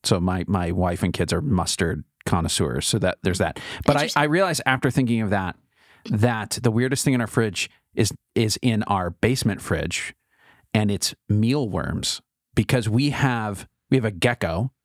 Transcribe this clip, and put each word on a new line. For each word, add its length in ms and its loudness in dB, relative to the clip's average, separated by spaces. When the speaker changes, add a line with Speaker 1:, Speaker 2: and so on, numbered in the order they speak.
Speaker 1:
So 160 2
my, 260 0
my 240 0
wife 320 -2
and 100 0
kids 200 -2
are 80 0
mustard 640 -2
connoisseurs, 600 0
so 140 0
that, 240 0
there's 140 0
that. 200 -2
But 120 6
I, 60 2
Speaker 2:
Interesting. 180 0
Speaker 1:
I 60 4
realized 380 2
after 240 2
thinking 320 2
of 100 0
that, 260 0
that 540 0
the 80 4
weirdest 340 0
thing 100 4
in 60 2
our 60 -2
fridge 420 -2
is, 200 0
is 260 2
in 220 2
our 260 0
basement 500 0
fridge, 540 -4
and 200 2
it's 240 -4
mealworms, 920 0
because 340 2
we 220 2
have, 560 -2
we 60 4
have 80 2
a 80 -2
gecko. 580 0